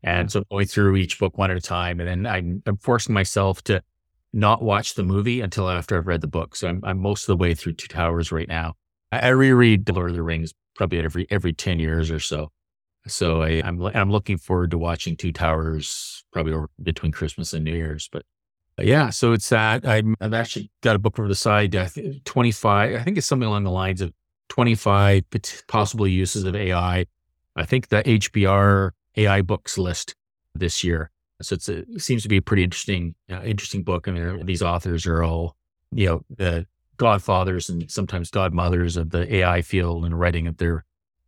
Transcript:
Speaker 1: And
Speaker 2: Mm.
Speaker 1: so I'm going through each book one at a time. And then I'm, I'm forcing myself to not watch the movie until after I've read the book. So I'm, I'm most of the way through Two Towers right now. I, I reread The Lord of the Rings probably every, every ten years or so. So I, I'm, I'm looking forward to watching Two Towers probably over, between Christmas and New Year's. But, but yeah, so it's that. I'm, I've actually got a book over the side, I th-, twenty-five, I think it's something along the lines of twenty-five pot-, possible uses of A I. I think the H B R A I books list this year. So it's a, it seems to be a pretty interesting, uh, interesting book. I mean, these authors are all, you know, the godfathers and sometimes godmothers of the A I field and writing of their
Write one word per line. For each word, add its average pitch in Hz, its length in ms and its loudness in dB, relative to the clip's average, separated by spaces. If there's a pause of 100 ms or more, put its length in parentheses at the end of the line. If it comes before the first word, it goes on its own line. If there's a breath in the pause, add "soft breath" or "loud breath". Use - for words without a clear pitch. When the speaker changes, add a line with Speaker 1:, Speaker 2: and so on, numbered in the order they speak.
Speaker 1:
And 87 260 -2
Speaker 2:
Mm. 101 40 -8
Speaker 1:
so 104 80 0
I'm 98 100 -6
going 101 160 0
through 98 300 4
each 92 240 0
book 95 180 0
one 95 140 2
at 92 60 -2
a 90 40 -6
time. 90 380 -4
And 87 100 -4
then 90 160 -2
I'm, 92 400 -4
I'm 104 120 -2
forcing 120 360 0
myself 98 520 2
to 95 180 0 (480)
not 107 300 2
watch 107 320 0
the - 80 -4
movie 101 400 0
until 95 260 -2
after 90 300 -2
I've 85 80 -2
read 85 160 0
the 78 60 -6
book. 80 280 -4
So - 120 -4
I'm, 87 160 -4
I'm 92 160 -2
most 101 240 -2
of - 40 -10
the 95 100 4
way 85 180 2
through 82 180 -6
Two - 140 -12
Towers 85 440 -2
right 80 160 -4
now. 82 280 -6 (360)
I, 107 80 -2
I 123 100 4
reread 123 580 8
The 98 60 0
Lord 87 180 -2
of 87 40 -4
the 87 60 -4
Rings 82 320 -4 (220)
probably 87 240 -2
every, 82 320 -4
every 92 200 0
ten 85 280 -2
years 80 320 0
or 80 80 -4
so. 76 320 -6 (560)
So 82 340 0
I, 80 240 0
I'm, 85 160 -4
I'm 98 300 0
looking 101 260 0
forward 90 320 0
to 85 80 -2
watching 82 400 -4
Two 87 140 -4
Towers 80 1000 -4
probably 80 220 -4
over, 76 160 -4 (140)
between 82 280 -4
Christmas 80 420 -8
and 80 120 -4
New 80 80 -4
Year's. 80 380 -6
But, - 120 -12 (520)
but 92 100 -4
yeah, 131 240 4
so 117 220 2
it's 110 180 0
that. 110 380 2
I'm, 110 340 2
I've 107 140 -4
actually 113 340 -6 (140)
got 110 120 6
a 98 40 4
book 104 180 0
over 107 100 -2
the 98 60 0
side, 104 420 2
I 92 120 0
th-, 139 360 -10
twenty-five, 113 760 2
I 117 40 -6
think 190 140 -2
it's 151 80 -2
something 127 220 0
along 104 160 0
the 95 80 0
lines 92 280 -2
of 90 140 -4 (340)
twenty-five 101 840 4
pot-, - 360 -8
possible 107 400 0
uses 92 360 0
of 92 120 -4
A 101 160 -2
I. 90 340 0 (500)
I 82 100 -4
think 127 220 -2
the 107 200 2
H 113 240 2
B 101 140 2
R 98 480 4 (240)
A 110 80 4
I 98 160 4
books 95 380 -4
list 90 340 -4 (400)
this 85 300 -4
year. 82 260 -2 (320)
So - 120 -6
it's 87 160 -8
a, - 80 -4 (120)
it 226 120 -12
seems 120 220 -2
to 107 40 -6
be 107 80 2
a 95 60 4
pretty 95 240 4
interesting, 90 500 -4 (160)
uh, 92 120 -10
interesting 101 400 -6
book. 90 260 -4
I - 20 -4
mean, 87 340 -6
these 87 160 -2
authors 85 460 -2
are 82 160 2
all, 82 320 -2 (340)
you 104 160 0
know, 82 240 0
the 85 380 -2 (300)
godfathers 95 720 2
and 85 200 -6
sometimes 90 400 -6
godmothers 87 680 0
of 85 140 -4
the 87 240 -2
A 92 100 4
I 87 160 0
field 85 420 -2
and 85 160 -2
writing 85 280 0
of 82 100 -6
their 85 260 -2 (440)